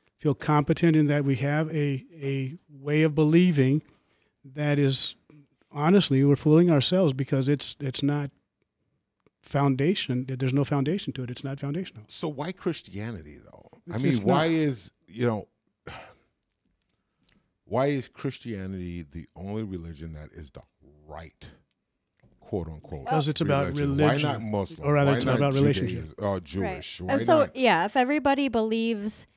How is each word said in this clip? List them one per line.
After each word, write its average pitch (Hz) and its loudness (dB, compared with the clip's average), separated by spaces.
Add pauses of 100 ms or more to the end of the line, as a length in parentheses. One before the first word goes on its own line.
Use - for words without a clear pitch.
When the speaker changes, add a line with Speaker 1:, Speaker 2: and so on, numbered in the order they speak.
(180)
Speaker 1:
feel 143 0
competent 156 2
in 151 4
that 143 0
we 135 2
have 147 -2
a, 143 -2 (160)
a 135 -4 (140)
way 147 0
of 156 2
believing 156 4 (640)
that 143 -2
is, 131 2 (560)
honestly, 151 4
we're 143 6
fooling 165 6
ourselves 160 4
because 135 -2
it's, - 0
it's 135 -6
not 143 -2 (1120)
foundation. 135 0
There's 131 -2
no 139 2
foundation 143 -2
to 131 -8
it. 123 -10
It's 123 -12
not 139 -8
foundational. 143 -8
Speaker 2:
So - -8
why 151 -8
Christianity, 95 -8
though? - -20 (180)
Speaker 1:
It's, 175 -8
Speaker 2:
I 220 -4
mean, 208 0
Speaker 1:
it's 117 2
Speaker 2:
why 139 2
Speaker 1:
not. 165 0
Speaker 2:
is, 147 -2 (180)
you 113 -4
know, 110 -4 (380)
<sighs> - -14 (1700)
why 127 0
is 143 -2
Christianity 95 -8
the 80 -14 (100)
only 101 -8
religion 82 -10
that 76 -16
is 73 -18
the 67 -20 (440)
right, 78 -18 (920)
quote 87 -6
unquote, 76 -14
Speaker 1:
'Cause 151 0
it's 151 -4
about 143 0
Speaker 2:
religion? 143 -2
Why 151 4
Speaker 1:
religion. 147 0
Speaker 2:
not 110 -8
Muslim? 107 -4
Speaker 1:
Or 147 4
rather, 143 4
Speaker 2:
Why 135 2
Speaker 1:
it's 135 0
Speaker 2:
not 127 2
Speaker 1:
about 135 2
relationship. 139 2
Speaker 2:
Judaism? 113 -8
Uh, 98 -2
Jewish? 92 -8
Speaker 3:
Right. - -10
Speaker 2:
Why - -4
Speaker 3:
And - 0
so, 320 6
Speaker 2:
not? - -2
Speaker 3:
yeah, 202 4
if 214 -4
everybody 277 2
believes 220 -2 (100)